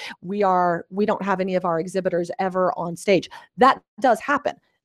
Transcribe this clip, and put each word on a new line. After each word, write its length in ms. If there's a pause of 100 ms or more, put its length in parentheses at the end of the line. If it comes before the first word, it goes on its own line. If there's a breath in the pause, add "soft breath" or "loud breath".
(220 loud breath)
we 220
are, 460
we 160
don't 160
have 200
any 140
of 100
our 120
exhibitors 600
ever 380
on 180
stage. 340 (280 loud breath)
That 240 (180)
does 220
happen, 340 (300)